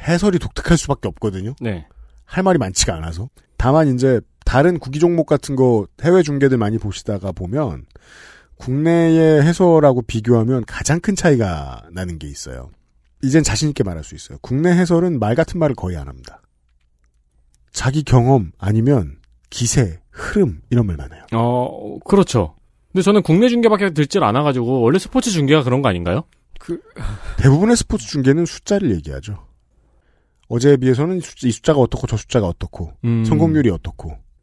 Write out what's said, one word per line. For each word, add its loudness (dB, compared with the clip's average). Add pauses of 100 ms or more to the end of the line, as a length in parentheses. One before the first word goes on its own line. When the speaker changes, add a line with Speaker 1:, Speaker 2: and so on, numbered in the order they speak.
Speaker 1:
해설이 0
독특할 0
수밖에 -4
없거든요. -8
Speaker 2:
네. -8 (380)
Speaker 1:
할 -4
말이 4
많지가 -2
않아서. -8 (300)
다만 2
이제 2 (260)
다른 2
구기 -10
종목 2
같은 -2
거 2 (160)
해외 4
중계들 0
많이 -2
보시다가 -8
보면 -6 (720)
국내의 2
해설하고 4
비교하면 0
가장 -4
큰 -4
차이가 -2
나는 -10
게 -12
있어요. -16 (520)
이젠 4
자신 -2
있게 -2
말할 -8
수 -20
있어요. -18
국내 0
해설은 2
말 0
같은 -2
말을 0
거의 -8
안 -12
합니다. -20 (1300)
자기 -4
경험 2
아니면 0 (340)
기세, -2 (120)
흐름 -2 (100)
이런 2
말만 -8
해요. -20
Speaker 2:
어, -4
그렇죠. 2 (380)
근데 0
저는 2
국내 4
중계밖에 2
듣질 0
않아가지고 0
원래 4
스포츠 -2
중계가 2
그런 0
거 0
아닌가요? -2 (360)
그 -10 (580)
Speaker 1:
대부분의 4
스포츠 -4
중계는 0
숫자를 -2
얘기하죠. -10 (1040)
어제에 4
비해서는 0
숫-, -12
이 0
숫자가 0
어떻고 0
저 -4
숫자가 -2
어떻고 -10 (120)
Speaker 2:
음. 0
Speaker 1:
성공률이 2
어떻고 -8 (240)